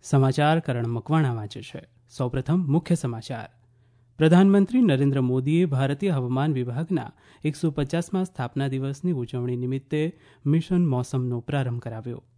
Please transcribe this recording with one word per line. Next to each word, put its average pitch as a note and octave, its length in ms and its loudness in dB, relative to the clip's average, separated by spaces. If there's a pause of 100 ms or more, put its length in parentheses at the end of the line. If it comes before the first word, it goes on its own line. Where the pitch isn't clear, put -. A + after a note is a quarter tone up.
સમાચાર D3 580 2
કરણ A#2+ 260 -4
મકવાણા B2 480 0
વાંચે G#2 280 -10
છે. - 260 -16 (280)
સૌપ્રથમ C#3 520 -2
મુખ્ય E3+ 260 2
સમાચાર. A#2 540 -8 (720)
પ્રધાનમંત્રી G3 640 6
નરેન્દ્ર C#3 380 4
મોદીએ C3 440 2
ભારતીય C#3+ 460 0
હવામાન C3+ 420 0
વિભાગના B2+ 600 -4 (320)
એકસો D3+ 260 -2
પચાસમા E3 540 -2
સ્થાપના C#3 440 -4
દિવસની C#3 440 -4
ઉજવણી B2 440 -4
નિમિત્તે C3+ 600 -4 (280)
મિશન E3 400 2
મોસમનો B2+ 540 -2
પ્રારંભ B2 420 -4
કરાવ્યો. A2+ 420 -10 (140)